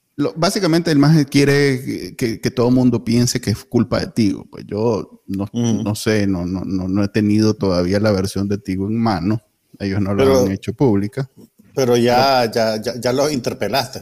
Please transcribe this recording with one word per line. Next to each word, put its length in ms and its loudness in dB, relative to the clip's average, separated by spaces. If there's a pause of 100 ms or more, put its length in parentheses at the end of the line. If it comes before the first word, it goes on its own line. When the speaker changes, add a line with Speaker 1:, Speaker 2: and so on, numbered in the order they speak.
(160)
Speaker 1:
lo, 200 -2
básicamente 560 0
el 60 4
maes 280 6
quiere 580 2
que, 320 -8
que, 240 -4
que 100 -2
todo 200 2
mundo 340 2
piense 360 2
que 100 -4
es 140 -4
culpa 360 0
de 80 -4
Tigo. 420 -2
Pues 160 -16
yo 600 -4
no, 260 -6
Speaker 2:
Ujú. 300 0
Speaker 1:
no 120 -4
sé, 320 0
no, 200 -2
no, 180 -4
no, 240 -4
no 160 0
he 40 -2
tenido 460 2
todavía 440 0
la 140 2
versión 360 -2
de 100 -2
Tigo 280 -6
en 120 -4
mano. 440 -2 (380)
Ellos 200 -4
no 140 -2
la 100 0
Speaker 2:
Pero 200 4
Speaker 1:
han 80 0
hecho 220 -6
pública. 540 0 (460)
Speaker 2:
pero 240 2
ya, 440 4
Speaker 1:
Pero 120 -2
Speaker 2:
ya, 280 -2
ya, 180 -8
ya 120 -2
los 200 0
interpelaste, 680 -4